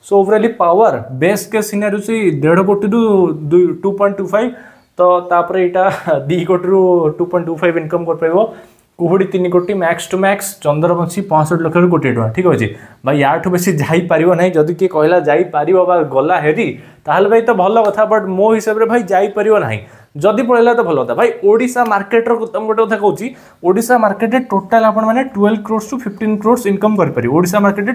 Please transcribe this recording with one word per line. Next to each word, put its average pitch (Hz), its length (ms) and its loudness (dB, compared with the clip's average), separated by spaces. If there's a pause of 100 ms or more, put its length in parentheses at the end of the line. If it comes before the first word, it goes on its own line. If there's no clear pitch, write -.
So, - 160 -16
overally 214 400 2
ପାୱାର, 185 360 4 (280)
ବେଷ୍ଟ 202 300 0
କେସ୍ 214 200 -2
ସିନାରିଓ 208 280 -2
ହଉଛି 226 160 -4 (260)
ଦେଢ଼ 165 220 4
କୋଟିରୁ 202 380 0 (480)
ଦୁଇ, 180 160 4 (160)
ଟୁ 196 100 -2
ପଏଣ୍ଟ 202 260 0
ଟୁ 190 100 -6
ଫାଇଭ୍। 226 240 0 (460)
ତ 180 40 -2 (280)
ତାପରେ 175 320 0
ଏଇଟା 180 220 0 (220)
<laughs> 143 240 -2
ଦି 175 160 0
କୋଟିରୁ 185 360 2 (360)
ଟୁ 175 80 -2
ପଏଣ୍ଟ 175 200 -2
ଟୁ 165 100 -6
ଫାଇଭ୍ 170 220 0
ଇନକମ୍ 170 280 -4
କରିପାରିବ। 165 340 0 (600)
କୁହୁଡ଼ି 185 320 0
ତିନି 180 160 -2
କୋଟି, 180 240 0 (100)
ମ୍ୟାକ୍ସ 170 280 -2
ଟୁ 185 140 -2
ମ୍ୟାକ୍ସ 196 220 -2 (160)
ଚନ୍ଦ୍ରବଂଶୀ 170 560 -2 (120)
ପଞ୍ଚଷଠି 156 340 0
ଲକ୍ଷରୁ 175 280 2
କୋଟିଏ 139 240 0
ଟଙ୍କା। 113 180 0
ଠିକ୍ 180 180 0
ଅଛି 107 140 0 (380)
ଭାଇ, 139 100 0 (100)
ୟାଠୁ 165 280 -2
ବେଶୀ 180 160 -2 (120)
ଯାଇପାରିବ 165 480 0 (100)
ନାହିଁ। 180 180 2
ଯଦି 156 220 2
କିଏ 185 160 2
କହିଲା 165 220 2 (120)
ଯାଇପାରିବ 165 480 0 (120)
ବା 180 60 2 (200)
ଗଲା 156 200 2 (100)
ହେରି, 180 220 0 (380)
ତାହେଲେ 180 260 2
ଭାଇ 226 160 4
ତ 240 40 2 (100)
ଭଲ 202 140 0 (120)
କଥା, 208 240 0
ବଟ୍ 208 140 2 (120)
ମୋ 202 100 2 (100)
ହିସାବରେ 214 340 -2
ଭାଇ 240 100 2 (100)
ଯାଇପାରିବ 208 440 0 (100)
ନାହିଁ। 110 140 -4 (440)
ଯଦି 214 260 2
ପଳେଇଲା 240 280 4
ତ 240 100 2
ଭଲ 156 140 0
କଥା। 117 180 -4
ଭାଇ, 240 100 2 (200)
ଓଡ଼ିଶା 247 320 2 (100)
ମାର୍କେଟର 226 500 0
କଥା, 220 200 -8
ମୁଁ 220 80 -6
ଗୋଟେ 220 160 0
କଥା 214 180 -2
କହୁଛି, 196 220 -2 (420)
ଓଡ଼ିଶା 233 360 2
ମାର୍କେଟରେ 220 360 0 (120)
ଟୋଟାଲ 202 400 0
ଆପଣମାନେ 220 300 0 (140)
ଟୁଏଲ୍ଭ 208 320 0
କ୍ରୋର୍ସ 220 240 -4
ରୁ 269 120 -6
ଫିଫ୍ଟିନ୍ 214 380 -4
କ୍ରୋର୍ସ 226 300 2
ଇନକମ୍ 208 280 0
କରିପାରିବେ। 127 380 0
ଓଡ଼ିଶା 180 280 0
ମାର୍କେଟରେ 202 300 -2